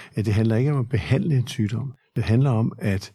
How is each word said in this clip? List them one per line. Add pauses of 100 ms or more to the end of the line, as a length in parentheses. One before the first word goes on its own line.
(160)
at
det
handler
ikke
om
at
behandle
en
sygdom. (220)
Det
handler
om
at